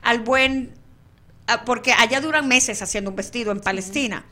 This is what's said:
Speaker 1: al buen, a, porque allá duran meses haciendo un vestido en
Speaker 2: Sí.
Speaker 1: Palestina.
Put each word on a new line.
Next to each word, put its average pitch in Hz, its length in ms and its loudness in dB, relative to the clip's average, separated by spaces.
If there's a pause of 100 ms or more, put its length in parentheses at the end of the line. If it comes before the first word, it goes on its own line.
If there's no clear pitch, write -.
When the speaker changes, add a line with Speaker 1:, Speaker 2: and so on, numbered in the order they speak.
Speaker 1:
al 240 180 2
buen, 262 540 0 (720)
a, 233 160 0
porque 240 300 0
allá 240 280 4
duran 302 260 0
meses 254 340 2
haciendo 196 280 -4
un 190 60 -8
vestido 208 360 -4
en 202 80 -2
Speaker 2:
Sí. 208 40 -14
Speaker 1:
Palestina. 196 680 -4